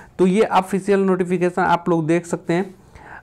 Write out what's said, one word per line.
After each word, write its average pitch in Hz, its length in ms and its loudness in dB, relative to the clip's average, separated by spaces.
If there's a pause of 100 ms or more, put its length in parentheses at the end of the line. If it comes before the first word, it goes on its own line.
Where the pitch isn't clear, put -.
(180)
तो 185 80 4
ये 190 160 2
ऑफिशियल 196 580 0
नोटिफिकेशन 180 600 0
आप 170 260 0
लोग 165 180 0
देख 170 200 0
सकते 170 260 -4
हैं, 190 220 -2 (480)